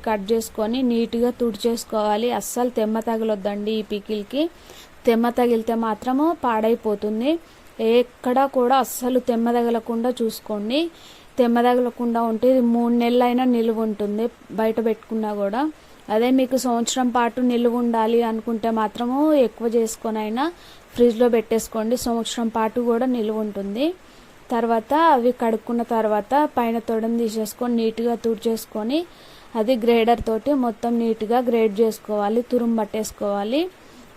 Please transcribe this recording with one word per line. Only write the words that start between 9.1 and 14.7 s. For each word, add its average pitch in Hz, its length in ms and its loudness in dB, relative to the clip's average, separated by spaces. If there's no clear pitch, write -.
తెమ్మ 233 320 0
తగలకుండా 233 600 0
చూసుకోండి. 226 680 -4
తెమ్మ 240 220 4
తగలకుండా 240 600 0
ఉంటే 226 280 2
ఇది 262 100 4
మూడు 233 340 2
నెలలైనా 240 500 2
నిలువ 226 360 0
ఉంటుంది 214 460 -2
బయట 220 320 0